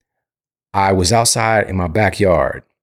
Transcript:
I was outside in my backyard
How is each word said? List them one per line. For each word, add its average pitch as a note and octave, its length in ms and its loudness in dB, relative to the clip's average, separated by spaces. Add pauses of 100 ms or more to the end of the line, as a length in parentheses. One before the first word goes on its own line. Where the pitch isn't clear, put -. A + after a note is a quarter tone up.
(720)
I G2 220 0
was F#2 180 0
outside A2+ 560 0
in F#2 80 -6
my F2+ 120 -2
backyard F2 760 0 (200)